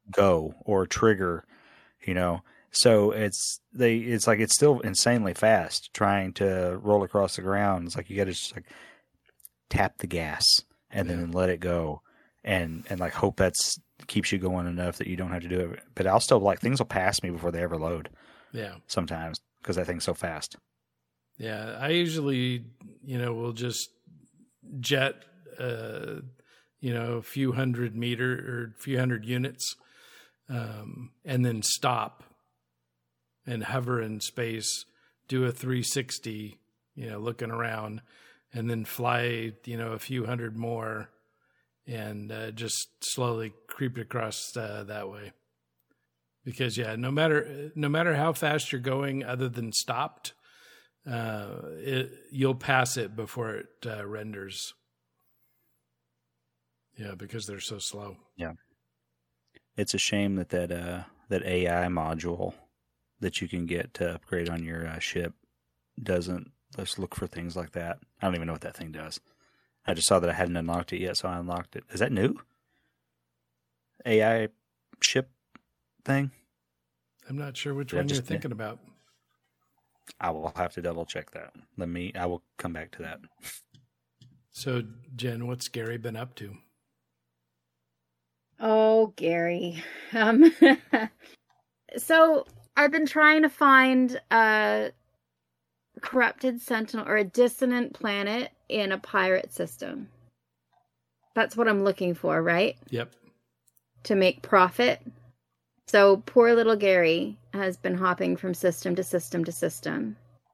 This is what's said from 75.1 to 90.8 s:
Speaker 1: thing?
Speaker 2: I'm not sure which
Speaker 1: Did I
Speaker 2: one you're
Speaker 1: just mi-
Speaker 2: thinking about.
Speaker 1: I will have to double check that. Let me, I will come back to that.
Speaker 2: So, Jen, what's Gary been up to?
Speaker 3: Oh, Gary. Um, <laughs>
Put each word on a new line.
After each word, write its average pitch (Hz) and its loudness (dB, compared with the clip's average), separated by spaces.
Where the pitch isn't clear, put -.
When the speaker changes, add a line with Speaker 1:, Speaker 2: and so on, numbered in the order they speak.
Speaker 1:
thing? 139 0
Speaker 2:
I'm 135 -8
not 143 -10
sure 143 -6
which 139 -8
Speaker 1:
Did 143 -4
I - 0
Speaker 2:
one 143 0
you're 143 0
Speaker 1:
just 127 -2
mi- - -12
Speaker 2:
thinking 156 -6
about. 107 -10
Speaker 1:
I 87 -2
will 80 -6
have 90 -4
to 87 -12
double 85 -6
check - -12
that. 82 -16
Let 87 -6
me, 87 -8
I 90 -4
will 87 -6
come 87 -10
back 80 -12
to - -16
that. 80 -14
Speaker 2:
So, 123 -4
Jen, 120 -6
what's 123 -8
Gary 117 -6
been 113 -8
up 123 -12
to? 98 -16
Speaker 3:
Oh, 220 6
Gary. 170 -2
Um, 233 10
<laughs> - 2